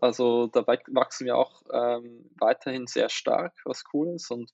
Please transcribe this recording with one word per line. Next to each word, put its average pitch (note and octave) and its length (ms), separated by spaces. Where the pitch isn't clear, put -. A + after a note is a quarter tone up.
Also A#2+ 460
da A#2 180
wach-, A#2+ 260
wachsen C3 340
wir B2 120
auch, - 240
ähm, A#2+ 680
weiterhin B2+ 480
sehr A#2 220
stark, - 440
was - 200
cool E3 220
ist. - 160
Und A#2+ 220